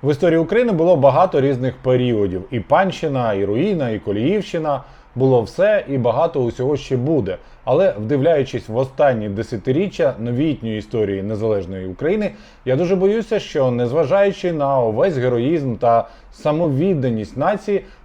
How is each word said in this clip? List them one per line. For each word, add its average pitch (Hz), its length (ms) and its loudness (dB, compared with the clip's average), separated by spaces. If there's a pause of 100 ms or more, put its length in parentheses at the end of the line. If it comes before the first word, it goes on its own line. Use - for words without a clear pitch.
В 143 40 2
історії 165 280 2
України 220 340 2
було 170 240 4
багато 143 440 4
різних 131 360 0
періодів. 110 720 0
І 120 100 -4
панщина, 139 760 0
і 98 100 0
руїна, 135 460 -2
і 107 80 -4
коліївщина. 147 840 -2 (320)
Було 127 280 4
все, 196 460 0
і 139 100 -2
багато 127 440 0
усього 127 340 -2
ще 135 200 -4
буде. 120 420 -2 (260)
Але, 165 340 2
вдивляючись 131 720 0
в 110 80 -6
останні 131 520 0
десятиріччя 131 920 -2
новітньої 120 600 -2
історії 101 440 -2
незалежної 98 640 -4
України, 175 440 -2 (340)
я 127 120 0
дуже 175 200 2
боюся, 208 420 0
що, 131 320 0
незважаючи 165 840 0
на 139 280 0
увесь 127 360 2
героїзм 127 600 0
та 117 320 4 (240)
самовідданість 143 1040 0
нації, 196 480 -2 (200)